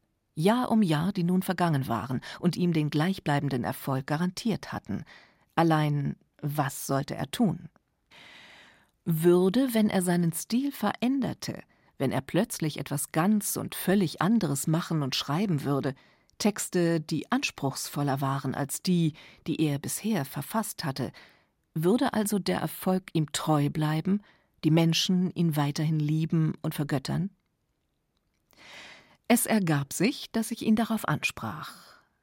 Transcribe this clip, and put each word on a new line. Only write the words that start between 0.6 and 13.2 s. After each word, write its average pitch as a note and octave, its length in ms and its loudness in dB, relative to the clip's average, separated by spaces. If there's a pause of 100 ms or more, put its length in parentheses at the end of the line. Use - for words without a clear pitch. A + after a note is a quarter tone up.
um A3 100 4
Jahr, E3 320 2
die F3 120 0
nun F3+ 180 2
vergangen E3 440 0
waren A#2 360 -2 (180)
und F3+ 160 2
ihm F3 160 2
den D3+ 160 2
gleichbleibenden C#3+ 760 0
Erfolg C3 420 -4
garantiert F3+ 680 -2
hatten. - 320 -8 (500)
Allein, D3+ 600 2 (240)
was D3 460 -4
sollte C#3 280 -2
er - 160 -8
tun? - 380 0 (1400)
Würde, F3+ 680 4
wenn G#3+ 160 4
er F#3+ 100 2
seinen F3 320 2
Stil C4+ 400 -2
veränderte, - 880 -4 (400)
wenn C3 80 0
er A#2+ 100 0
plötzlich D#3+ 600 -2
etwas - 320 -8
ganz G3+ 440 0